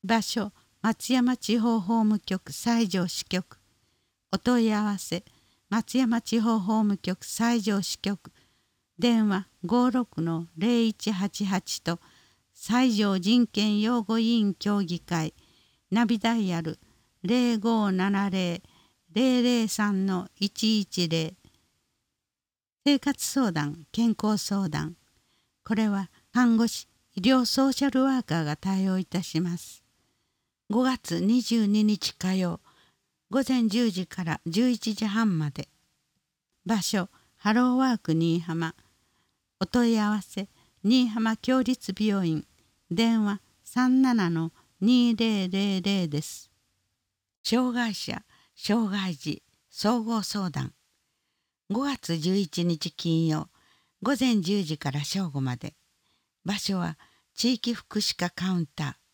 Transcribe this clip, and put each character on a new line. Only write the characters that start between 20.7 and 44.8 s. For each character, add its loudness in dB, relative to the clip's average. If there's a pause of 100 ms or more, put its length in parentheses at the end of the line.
一 -2
零。 -2 (1500)
生 6
活 -2
相 2
談、 -4
健 2
康 2
相 -2
談。 -4 (680)
こ -2
れ 2
は -2 (200)
看 4
護 4
師、 -8 (280)
医 -6
療 4
ソ 2
ー 0
シ -2
ャ 2
ル 2
ワ 2
ー -6
カ -2
ー -2
が -2
対 -2
応 0
い -4
た -4
し -2
ま -4
す。 -18 (840)
五 2
月 -2
二 2
十 0
二 4
日 0
火 -2
曜、 -2 (760)
午 0
前 2
十 0
時 -6
か -8
ら -4
十 0
一 -2
時 -4
半 0
ま -4
で。 -12 (960)
場 0
所、 -2 (300)
ハ 0
ロ 4
ー 2
ワ 2
ー -2
ク -2
新 2
居 0
浜。 -6 (840)
お -4
問 2
い 4
合 2
わ 0
せ、 -10 (340)
新 4
居 -2
浜 -2
共 2
立 -4
病 2
院。 -2 (440)
電 2
話、 -2 (240)
三 2
七 4
の -2 (300)